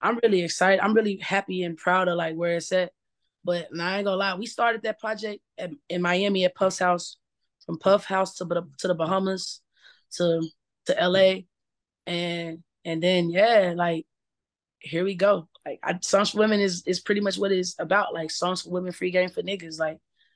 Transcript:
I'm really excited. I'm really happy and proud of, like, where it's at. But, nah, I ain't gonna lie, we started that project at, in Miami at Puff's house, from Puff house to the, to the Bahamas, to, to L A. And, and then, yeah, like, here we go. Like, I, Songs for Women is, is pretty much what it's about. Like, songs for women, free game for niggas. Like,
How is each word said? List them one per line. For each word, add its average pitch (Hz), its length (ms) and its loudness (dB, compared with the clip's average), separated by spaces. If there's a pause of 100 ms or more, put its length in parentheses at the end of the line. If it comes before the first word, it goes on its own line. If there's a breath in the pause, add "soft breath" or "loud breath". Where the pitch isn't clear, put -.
I'm 226 200 0
really 202 200 4
excited. 185 420 2
I'm 208 100 2
really 208 280 2
happy 190 420 -2
and 170 140 -4
proud 185 320 2
of, 170 80 0
like, 165 180 -2
where 170 220 -2
it's 170 160 -6
at. 185 180 0 (540)
But, 175 260 -2
nah, 170 160 -6
I 190 100 -2
ain't 202 80 -4
gonna 190 120 0
lie, 196 180 -2
we 202 100 -8
started 226 380 0
that 214 160 -4
project 214 420 -8 (160)
at, 180 140 -10 (160)
in 175 140 -4
Miami 185 420 2
at 180 120 0
Puff's 190 240 0
house, 180 360 0 (500)
from 165 140 -8
Puff 202 240 4
house 190 320 -2
to - 100 -8
the, 170 180 -2 (160)
to 185 100 -2
the 180 60 0
Bahamas, 190 680 -2 (560 soft breath)
to, 165 280 2 (420)
to - 120 0
L 180 160 2
A. 190 300 4 (600)
And, 170 580 -6 (200)
and 165 180 -4
then, 175 280 4
yeah, 196 440 4
like, 170 320 -2 (720)
here 165 260 -4
we 196 100 -2
go. 185 320 2 (180)
Like, 147 160 -10
I, 180 200 -4
Songs 196 300 2
for 208 80 0
Women 214 200 4
is, 180 260 0
is 180 140 -2
pretty 208 220 -2
much 196 160 -2
what 196 160 0
it's 180 260 -2
about. 185 340 0
Like, 160 160 -6
songs 180 340 -2
for 175 80 -14
women, 180 200 -4
free 185 200 -4
game 180 180 2
for - 120 -6
niggas. 170 380 -8
Like, 160 200 -4 (360)